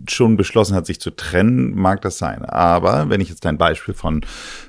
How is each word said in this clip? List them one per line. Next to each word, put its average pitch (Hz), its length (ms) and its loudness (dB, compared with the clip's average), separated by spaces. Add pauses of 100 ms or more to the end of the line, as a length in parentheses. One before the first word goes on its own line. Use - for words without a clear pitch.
schon 113 260 4
beschlossen 98 400 2
hat, 87 100 0
sich - 140 -8
zu - 120 -8
trennen, 120 640 2
mag 95 260 2
das 95 160 -4
sein. 55 260 -6
Aber 90 680 2
wenn 104 120 2
ich 85 80 -4
jetzt 85 160 -10
dein 76 120 0
Beispiel 82 360 0
von 78 280 -4 (480)